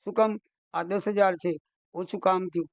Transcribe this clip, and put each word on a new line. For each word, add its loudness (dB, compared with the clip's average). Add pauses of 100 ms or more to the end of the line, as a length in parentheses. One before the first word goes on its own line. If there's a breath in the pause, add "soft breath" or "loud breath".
શું -8
કામ? 2 (340)
આ -4
દસ -2
હજાર 4
છે, -4 (380)
ઓછું -8
કામ 2
થયું -4